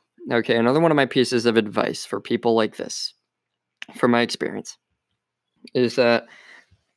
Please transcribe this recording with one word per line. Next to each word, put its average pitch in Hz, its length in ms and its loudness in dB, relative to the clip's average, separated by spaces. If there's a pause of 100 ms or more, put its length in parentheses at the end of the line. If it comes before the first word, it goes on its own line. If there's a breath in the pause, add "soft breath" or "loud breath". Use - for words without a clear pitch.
(320)
Okay, 117 260 2
another 123 220 2
one 165 120 4
of 151 40 2
my 135 120 2
pieces 120 400 0
of 113 100 2
advice 107 480 -2
for - 160 -8
people 117 320 0
like 110 240 0
this, - 380 -10 (800)
from 123 160 0
my 120 100 0
experience, - 560 -8 (960)
is 123 220 0
that 117 320 2 (680 soft breath)